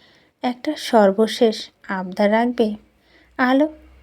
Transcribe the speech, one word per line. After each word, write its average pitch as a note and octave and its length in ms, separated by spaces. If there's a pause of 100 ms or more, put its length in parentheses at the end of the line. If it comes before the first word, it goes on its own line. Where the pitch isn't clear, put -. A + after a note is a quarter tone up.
(420)
"একটা B3+ 360
সর্বশেষ A3 920 (180)
আবদার F#3+ 440
রাখবে?" A3+ 440 (640)
আলো C4+ 320 (340)